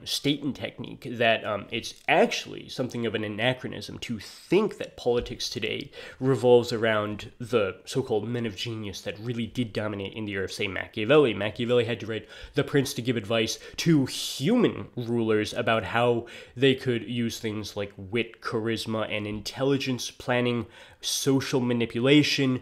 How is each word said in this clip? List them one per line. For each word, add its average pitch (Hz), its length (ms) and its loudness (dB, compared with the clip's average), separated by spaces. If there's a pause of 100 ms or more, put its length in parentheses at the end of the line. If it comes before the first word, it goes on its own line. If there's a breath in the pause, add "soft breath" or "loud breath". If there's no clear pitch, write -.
state 143 400 -2
and 135 100 -4
technique - 560 -10
that, 113 360 2
um, 104 260 -4
it's 110 240 -8 (120)
actually 156 600 0
something 120 380 -4
of 104 100 -2
an 107 80 -2
anachronism 107 760 -4
to 113 200 -8
think - 580 0
that - 200 -10
politics 120 520 -2
today 110 400 -6 (300 loud breath)
revolves 123 540 6
around 107 680 0
the 107 460 0
so-called 110 420 -2
men 120 180 -2
of 104 100 -6
genius 107 460 -8
that 95 180 -8
really 117 280 -4
did 110 240 -4
dominate 101 420 -4
in 110 120 -6
the 101 80 -6
era 98 100 -2
of, 92 80 -4
say, 104 160 -2
Machiavelli. 107 680 2
Machiavelli 113 520 2
had 110 160 -4
to 110 40 -8
write 110 220 -8 (260 loud breath)
The 139 100 2
Prince 139 320 2
to 135 60 -4
give 117 160 0
advice 113 400 0 (200 loud breath)
to 151 280 6
human 147 880 0
rulers 113 580 0
about 113 320 2
how 117 420 2 (280 loud breath)
they 131 200 6
could 117 340 -2
use 120 300 -2
things 107 380 -6
like 101 200 -6
wit, 104 440 -4
charisma, 110 680 -2
and 104 160 -4
intelligence, 131 880 -2
planning, 123 560 0 (340 loud breath)
social 135 600 0
manipulation 123 1000 4